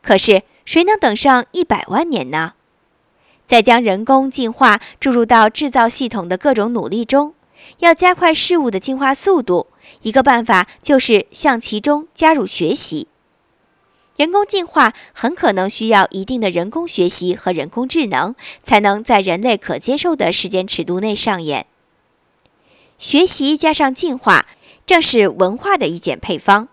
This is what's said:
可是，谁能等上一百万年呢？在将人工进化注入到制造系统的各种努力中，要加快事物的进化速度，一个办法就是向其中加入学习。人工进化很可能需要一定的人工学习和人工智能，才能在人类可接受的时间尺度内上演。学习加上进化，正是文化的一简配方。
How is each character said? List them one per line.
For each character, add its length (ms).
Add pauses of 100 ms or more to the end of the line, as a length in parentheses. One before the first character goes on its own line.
可 160
是， 260 (200)
谁 220
能 120
等 160
上 380
一 140
百 240
万 200
年 220
呢？ 220 (920)
在 140
将 180
人 240
工 280
进 200
化 300 (180)
注 120
入 120
到 280
制 180
造 180
系 220
统 180
的 80
各 160
种 220
努 140
力 180
中， 300 (420)
要 160
加 220
快 180
事 240
物 140
的 80
进 180
化 160
速 260
度， 280 (340)
一 100
个 120
办 200
法 220 (160)
就 160
是 340
向 300
其 180
中 360
加 180
入 140
学 260
习。 340 (1080)
人 140
工 160
进 180
化 300 (180)
很 220
可 160
能 180
需 200
要 200
一 160
定 160
的 80
人 220
工 160
学 200
习 280
和 160
人 180
工 180
智 200
能， 260 (300)
才 160
能 240
在 180
人 180
类 160
可 220
接 180
受 200
的 160
时 180
间 160
尺 180
度 160
内 140
上 260
演。 280 (1300)
学 300
习 280
加 160
上 220
进 240
化， 300 (400)
正 120
是 280
文 280
化 220
的 100
一 120
简 200
配 200
方。 340